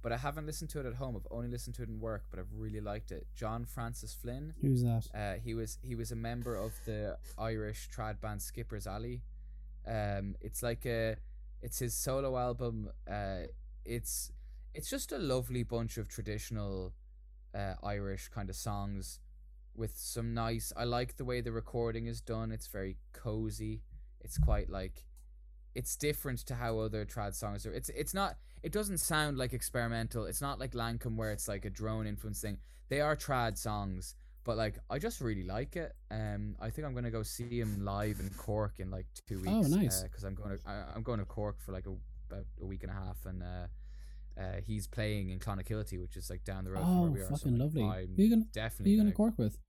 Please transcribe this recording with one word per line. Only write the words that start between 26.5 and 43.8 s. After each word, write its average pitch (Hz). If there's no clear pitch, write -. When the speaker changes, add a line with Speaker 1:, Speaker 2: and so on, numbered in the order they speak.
Speaker 1:
how 113
other 107
trad 101
songs 101
are. 107
It's, -
it's -
not, 196
it 160
doesn't 202
sound, 151
like, 127
experimental. 117
It's 95
not 139
like 127
Lankum 117
where 110
it's, 104
like, 101
a 104
drone 110
influence 104
thing. 104
They 139
are 147
trad 120
songs, 98
but, 113
like, 110
I 135
just 220
really 104
like 107
it. 165
Um, 104
I 110
think 151
I'm 131
gonna 123
go 113
see 120
him 101
live 104
in 98
Cork 104
in, 92
like, 92
two 95
Speaker 2:
Oh, 220
Speaker 1:
weeks, 147
Speaker 2:
nice. 165
Speaker 1:
uh, 98
'cause -
I'm 98
going 104
to, 98
I, 101
I'm 113
going 113
to 95
Cork 104
for, -
like, 92
a, 95
about 98
a 98
week 98
and 98
a -
half, 98
and, 92
uh, 90